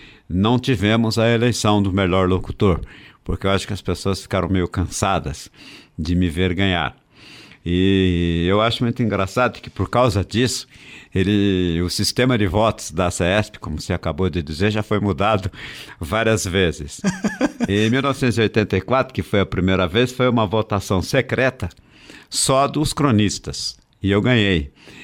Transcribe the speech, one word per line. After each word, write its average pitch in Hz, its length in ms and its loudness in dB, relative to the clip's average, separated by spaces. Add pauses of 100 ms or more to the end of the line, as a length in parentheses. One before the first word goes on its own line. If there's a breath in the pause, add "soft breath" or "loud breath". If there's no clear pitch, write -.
(280 loud breath)
não 104 300 2
tivemos 113 600 0
a 113 80 4
eleição 113 520 2
do 98 120 0
melhor 92 360 2
locutor, 92 520 0 (420 loud breath)
porque - 240 -6
eu 98 60 2
acho 95 120 0
que - 80 -8
as 95 100 -8
pessoas 95 380 -4
ficaram 90 280 -2
meio 90 180 0
cansadas 87 840 -4 (480 loud breath)
de 82 200 -2
me 90 120 2
ver 87 240 0
ganhar. 87 440 -2 (720 loud breath)
E 87 800 2
eu 104 140 2
acho 117 200 0
muito 117 200 -2
engraçado 107 580 -2
que, - 80 -16
por - 220 -6
causa 107 340 2
disso, - 420 -2 (480 loud breath)
ele, 95 680 2
o 90 80 -2
sistema 120 480 0
de 101 80 2
votos 104 440 0
da 87 200 -2
cesp, 92 480 0
como 78 200 -8
você 82 140 -6
acabou 87 380 -2
de 85 120 -2
dizer, 80 280 -2
já 107 120 -2
foi 107 180 -2
mudado 98 500 0 (500 loud breath)
várias 107 460 0
vezes. 82 520 -2 (340)
<laughs> - 360 -4
Em 107 220 2
mil 131 100 2
novecentos 131 380 0
e - 20 2
oitenta 104 340 2
e 95 60 2
quatro, 127 320 0
que 95 100 -4
foi 104 180 0
a 92 40 2
primeira 92 420 2
vez, 120 260 0
foi 127 180 0
uma 113 160 2
votação 98 560 0
secreta 123 640 -2 (640 loud breath)
só 139 360 2
dos 147 280 -2
cronistas. 104 840 0 (260)
E 98 80 0
eu 101 120 4
ganhei. 101 480 2 (320 loud breath)